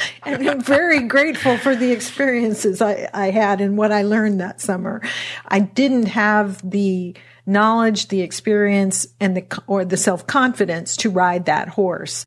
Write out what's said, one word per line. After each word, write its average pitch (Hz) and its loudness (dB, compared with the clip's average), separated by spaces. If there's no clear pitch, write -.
and 277 -2
I'm 285 0
very 294 2
grateful 269 2
for 269 0
the 247 2
experiences 233 0
I, 208 0
I 196 -2
had 202 2
and 202 0
what 208 2
I 208 2
learned 208 2
that 180 -10
summer. 185 -4
I 196 2
didn't 240 2
have 208 0
the 185 -2
knowledge, 220 2
the 196 -2
experience, 202 0
and 190 0
the 180 -4
c-, - -8
or 196 -2
the 180 -2
self-confidence 190 0
to 220 0
ride 180 2
that 151 0
horse. - -4